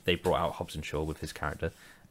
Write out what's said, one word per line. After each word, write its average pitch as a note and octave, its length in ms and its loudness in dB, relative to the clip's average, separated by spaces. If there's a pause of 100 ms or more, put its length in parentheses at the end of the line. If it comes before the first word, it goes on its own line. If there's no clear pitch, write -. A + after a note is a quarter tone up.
they F2+ 100 6
brought E2 240 4
out D#2+ 140 2
Hobbs - 220 -6
and D2+ 100 -6
Shaw - 180 -2
with D#2 160 -4
his - 140 -6
character. D#2+ 380 -2 (400)